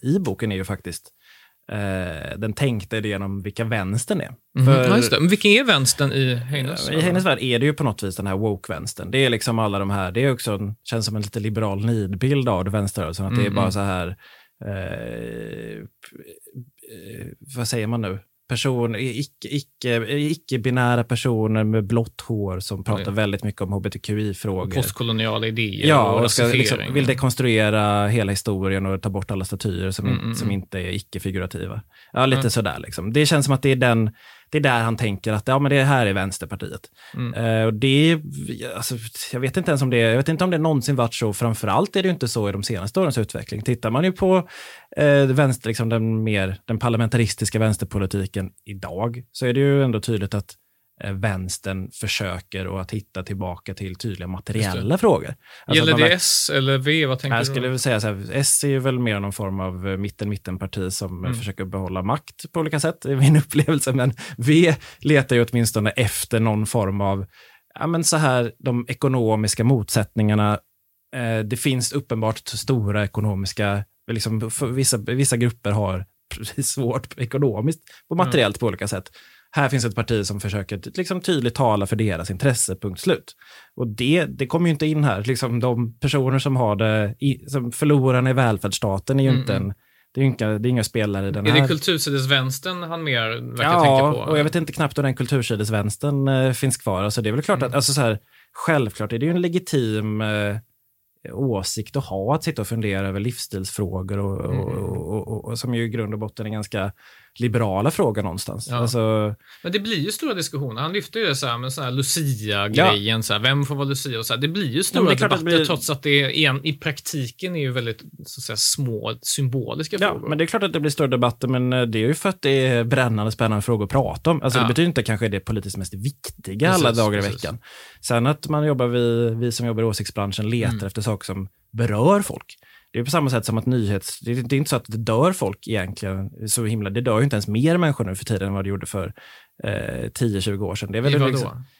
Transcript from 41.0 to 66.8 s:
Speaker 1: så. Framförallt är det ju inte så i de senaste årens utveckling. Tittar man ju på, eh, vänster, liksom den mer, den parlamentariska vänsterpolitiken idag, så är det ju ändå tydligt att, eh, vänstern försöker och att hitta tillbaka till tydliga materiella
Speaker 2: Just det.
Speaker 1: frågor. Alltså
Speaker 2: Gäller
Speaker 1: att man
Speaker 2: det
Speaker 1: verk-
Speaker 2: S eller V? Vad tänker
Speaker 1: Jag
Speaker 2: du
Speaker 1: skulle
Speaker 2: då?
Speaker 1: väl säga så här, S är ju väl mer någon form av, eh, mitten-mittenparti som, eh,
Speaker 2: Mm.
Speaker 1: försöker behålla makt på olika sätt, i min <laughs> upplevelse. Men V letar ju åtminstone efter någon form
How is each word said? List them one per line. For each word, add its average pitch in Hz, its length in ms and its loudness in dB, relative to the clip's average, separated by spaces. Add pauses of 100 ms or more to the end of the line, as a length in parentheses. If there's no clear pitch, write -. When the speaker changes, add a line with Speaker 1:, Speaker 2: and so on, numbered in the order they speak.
Speaker 1:
så. 107 200 -2
Framförallt 113 640 0
är 190 80 2
det 185 40 2
ju 180 60 2
inte 127 140 -2
så 107 220 0
i - 20 -2
de 101 120 -6
senaste 104 360 -2
årens 156 180 2
utveckling. 110 440 -4
Tittar 120 280 0
man 131 140 2
ju 185 80 2
på, 185 380 2 (480)
eh, 143 280 6
vänster, 131 440 2
liksom 113 200 0
den 113 340 2
mer, 98 420 0
den 113 140 -2
parlamentariska 113 800 2
vänsterpolitiken 98 920 0 (160)
idag, 101 640 -6
så - 140 -6
är 123 80 2
det 135 60 2
ju 139 240 6
ändå 113 160 2
tydligt 101 340 -2
att, 101 200 -4 (500)
eh, 98 100 -6
vänstern 95 800 -6
försöker 95 760 -6
och 92 140 -6
att 95 100 -10
hitta 101 320 -8
tillbaka 95 500 -8
till 92 220 -10
tydliga 90 320 -8
materiella 95 520 -2
Speaker 2:
Just 101 100 -2
det. 175 80 2
Speaker 1:
frågor. 143 380 2 (300)
Alltså 151 160 0
Speaker 2:
Gäller 160 120 4
Speaker 1:
att 151 60 6
man - 0 -
Speaker 2:
det 156 100 8
Speaker 1:
verk- 175 80 6
Speaker 2:
S - 360 0
eller 135 240 2
V? 147 280 2
Vad 131 140 -2
tänker 131 160 -2
Speaker 1:
Jag 113 60 2
Speaker 2:
du 127 40 0
Speaker 1:
skulle 131 220 -2
Speaker 2:
då? - 20 0
Speaker 1:
väl 127 100 -2
säga 120 200 2
så 107 80 -2
här, 101 240 -4
S - 320 2
är 143 40 0
ju 135 120 2
väl 127 200 0
mer 110 200 0
någon 101 140 -4
form 98 260 -4
av, 92 280 -4
eh, 95 100 -2
mitten-mittenparti 98 920 -6
som, 92 320 -6
eh, 117 40 -4
Speaker 2:
Mm. 120 120 -4
Speaker 1:
försöker 98 260 -8
behålla 92 360 -6
makt - 500 -6
på 170 80 -4
olika 156 200 -2
sätt, 160 260 -2
i 139 100 0
min 135 200 6
<laughs> 147 100 6
upplevelse. 143 480 2
Men 131 200 2 (240)
V 156 380 6 (240)
letar 143 360 4
ju 117 160 6
åtminstone 110 380 2
efter 113 500 0
någon 110 260 2
form 101 360 0